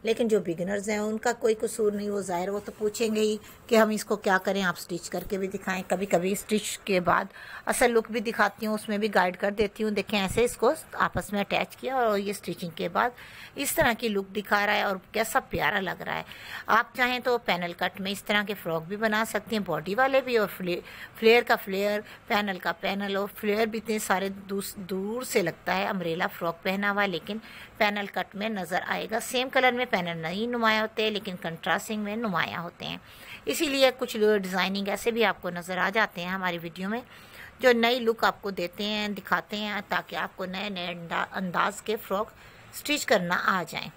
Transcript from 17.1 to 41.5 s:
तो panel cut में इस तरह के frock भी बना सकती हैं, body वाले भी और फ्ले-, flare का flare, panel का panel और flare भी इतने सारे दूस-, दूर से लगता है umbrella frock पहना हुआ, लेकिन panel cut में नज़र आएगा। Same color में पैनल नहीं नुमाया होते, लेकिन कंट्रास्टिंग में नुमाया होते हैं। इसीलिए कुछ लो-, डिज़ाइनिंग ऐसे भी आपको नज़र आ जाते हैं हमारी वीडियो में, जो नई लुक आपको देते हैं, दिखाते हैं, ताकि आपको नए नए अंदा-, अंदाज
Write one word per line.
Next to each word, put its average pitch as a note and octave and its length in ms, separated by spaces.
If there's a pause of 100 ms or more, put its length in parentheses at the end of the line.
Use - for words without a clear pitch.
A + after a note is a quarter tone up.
तो B3 160
panel F3 360
cut F#3 280
में F#3+ 100
इस G3 140
तरह G#3 180
के G3+ 100
frock E3 300
भी F#3 140
बना A3 280
सकती G#3+ 300
हैं, G#3 100
body D#3 300
वाले C4+ 260
भी B3 160
और G#3 100
फ्ले-, F3 340 (380)
flare A3+ 240
का A#3+ 120
flare, G#3 460 (280)
panel G#3 280
का F3 140
panel G3 460
और G3+ 100
flare G#3 380
भी A3 120
इतने G#3+ 220
सारे G3 300
दूस-, G3 500
दूर G3+ 440
से A#3 180
लगता F3 320
है F#3+ 140
umbrella F3+ 400
frock E3+ 280
पहना G3 340
हुआ, G3+ 160
लेकिन G3 360 (380)
panel G#3 280
cut - 280
में G#3 140
नज़र F#3 320
आएगा। F#3 380
Same B3 300
color B3+ 240
में B3 120 (100)
पैनल E3+ 260
नहीं F#3 260
नुमाया A3+ 340
होते, A3 280
लेकिन G3 260
कंट्रास्टिंग F3 680
में G#3 140
नुमाया D#3+ 420
होते E3+ 260
हैं। E3+ 160 (460)
इसीलिए C4+ 440
कुछ B3+ 260
लो-, G#3+ 220
डिज़ाइनिंग F#3+ 500
ऐसे G3+ 220
भी A3+ 120
आपको F#3+ 260
नज़र F3 280
आ F#3 120
जाते G3+ 320
हैं F3 80
हमारी F#3 280
वीडियो E3+ 320
में, A#3 140 (580)
जो B3+ 120
नई A#3 260
लुक A3+ 260
आपको G3 260
देते F3+ 320
हैं, G#3 300
दिखाते F#3+ 440
हैं, G#3 240
ताकि F3 340
आपको F#3+ 300
नए F#3+ 240
नए F3+ 240
अंदा-, F3 400
अंदाज F3+ 480